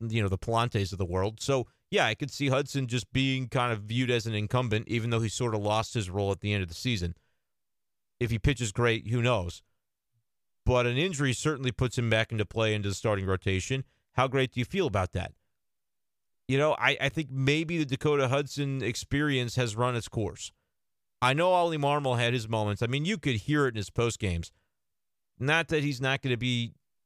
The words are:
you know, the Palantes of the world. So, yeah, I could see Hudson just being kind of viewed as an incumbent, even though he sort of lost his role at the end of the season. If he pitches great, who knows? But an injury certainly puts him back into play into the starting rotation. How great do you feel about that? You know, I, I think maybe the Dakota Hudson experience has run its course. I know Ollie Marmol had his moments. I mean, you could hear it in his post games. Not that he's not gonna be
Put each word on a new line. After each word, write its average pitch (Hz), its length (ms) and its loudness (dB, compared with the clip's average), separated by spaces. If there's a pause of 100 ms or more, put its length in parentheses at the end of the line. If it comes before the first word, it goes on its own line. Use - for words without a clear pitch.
you 113 220 0
know, 98 60 0
the 92 100 0
Palantes 113 540 0
of 92 60 -8
the 95 80 -2
world. 95 340 -2
So, 131 260 0 (240)
yeah, 180 160 2
I 110 80 0
could 139 160 -6
see 139 180 -2
Hudson 135 380 0
just 123 260 -4
being 131 360 0
kind 123 240 0
of 107 80 -2
viewed 117 300 -2
as 117 160 0
an 113 80 -2
incumbent, 110 540 0
even 117 220 -2
though 117 100 2
he 113 80 0
sort 117 260 -2
of 104 80 -2
lost 107 320 0
his 98 160 -2
role 98 200 0
at 98 100 -2
the 104 120 -2
end 101 100 0
of 87 60 -4
the 85 60 -12
season. 90 420 -2 (1040)
If 120 100 -2
he 117 80 0
pitches 120 340 2
great, 117 360 2
who 117 140 0
knows? 104 400 0 (1040)
But 123 220 6
an 123 120 2
injury 143 340 2
certainly 131 400 -2
puts - 260 -2
him 117 120 0
back 110 200 2
into 107 140 0
play 110 300 0
into 101 160 -2
the 95 40 -2
starting 101 320 0
rotation. 95 580 0 (320)
How 131 120 2
great 131 240 0
do 127 80 -2
you 117 60 -2
feel 185 200 0
about 95 260 0
that? 87 200 -6 (1160)
You 131 100 2
know, 151 200 4
I, 131 220 2
I 139 80 0
think 143 220 -4
maybe 151 480 0
the 151 80 0
Dakota 139 420 2
Hudson 139 540 -2
experience 127 760 -2
has 120 180 0
run 120 220 0
its 110 120 -6
course. - 440 -6 (680)
I 127 100 4
know 170 180 4
Ollie 170 280 2
Marmol 143 400 2
had 120 160 2
his 110 140 -4
moments. 107 340 0
I 117 60 0
mean, 143 180 -2
you 214 100 0
could 139 200 -2
hear 143 300 2
it 127 40 0
in 110 60 -8
his 101 140 -6
post 117 280 0
games. 87 320 -4 (880)
Not 156 300 0
that 151 140 2
he's 139 180 -2
not 135 200 0
gonna 127 160 0
be 120 380 -2 (320)